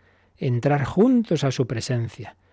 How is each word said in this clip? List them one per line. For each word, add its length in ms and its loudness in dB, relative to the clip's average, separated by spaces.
entrar 480 0
juntos 580 2
a 80 0
su 160 -2
presencia. 720 -6